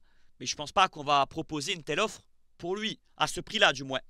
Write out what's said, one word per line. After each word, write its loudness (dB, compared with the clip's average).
Mais -12
je -6
pense -10
pas 4
qu'on -14
va 4
proposer -6
une -10
telle -4
offre -4
pour -6
lui, -6
à 0
ce -6
prix-là 6
du -6
moins. -6